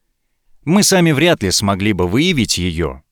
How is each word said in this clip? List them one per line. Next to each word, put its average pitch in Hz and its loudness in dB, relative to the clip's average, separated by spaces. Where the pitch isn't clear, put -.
Мы 185 2
сами 170 2
вряд 151 2
ли 92 0
смогли 101 -2
бы 90 0
выявить 135 0
её, 80 -4